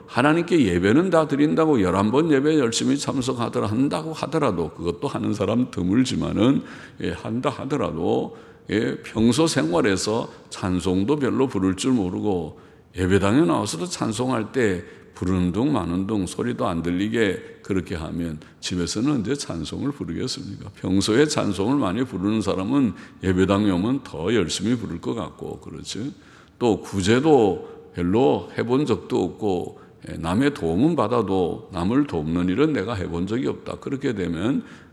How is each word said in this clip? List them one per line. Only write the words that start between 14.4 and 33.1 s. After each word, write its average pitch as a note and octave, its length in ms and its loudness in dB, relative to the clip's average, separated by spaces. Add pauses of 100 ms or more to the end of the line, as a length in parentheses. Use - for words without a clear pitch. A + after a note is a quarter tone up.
때 G2 320 0 (300)
부르는 F2+ 380 0
둥 B2+ 200 0
마는 F#2 340 -2
둥, G2+ 200 -2
소리도 A#2+ 400 -4
안 E2+ 160 -2
들리게 G2 800 -2
그렇게 F#2+ 320 -2
하면 E2 440 -6 (220)
집에서는 G2 520 -2
언제 A#2 220 -2
찬송을 F#2+ 580 -6
부르겠습니까? G2+ 840 -8
평소에 G#2 500 4
찬송을 G#2 500 0
많이 A#2 280 0
부르는 G#2 360 -2
사람은 G2 540 0 (280)
예배당에 F#2+ 480 4
오면 G#2+ 320 0
더 E2+ 320 -4
열심히 G2 420 0
부를 E2+ 240 -8
것 B2+ 140 -4
같고, - 460 -10
그렇지? - 540 -10 (440)
또 A2 220 2
구제도 A2 1120 2
별로 G2+ 600 2
해본 A#2+ 300 0
적도 A2+ 360 0
없고, F#2 580 -4 (280)
예, E2+ 80 -10
남의 G2+ 380 0
도움은 A2+ 420 0
받아도 G2 760 0
남을 G#2 340 0
돕는 E2+ 420 -2
일은 C#3 240 2
내가 A2+ 220 -2
해본 F2 320 -4